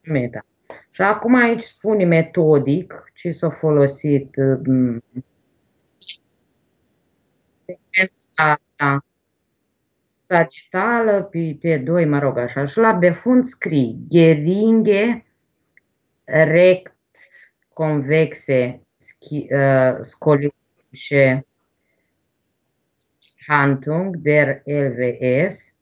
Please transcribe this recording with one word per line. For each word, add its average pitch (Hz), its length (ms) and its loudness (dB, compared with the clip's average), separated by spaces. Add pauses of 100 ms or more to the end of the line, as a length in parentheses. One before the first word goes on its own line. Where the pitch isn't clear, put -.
Numita. 127 460 -6 (440)
Și - 120 -6
acum 214 320 2
aici 233 280 2
spune 208 420 -2
metodic 160 1080 0
ce - 160 -10
s-a 165 200 -4
folosit, 143 880 -2 (280)
mm, 127 380 0 (2750)
secvența 160 920 -4 (1700)
sagitală, 202 960 -2
pe 165 380 -6
T 156 240 -2
doi, 165 200 0
mă 147 140 0
rog, 135 200 -2
așa. 123 260 -4
Și 143 140 -6
la 226 140 4
befund 185 520 2
scrie 135 520 -4 (120)
geringe 202 1160 2 (1000)
rects - 1300 0 (200)
convexe 147 1080 -2 (180)
schi-, - 520 -14
uh, 135 500 2
scoliotische 139 1500 -2 (2000)
Handlung 147 720 -2
der 147 480 0
L 143 280 -4
V 120 80 -8 (480)
S - 340 -16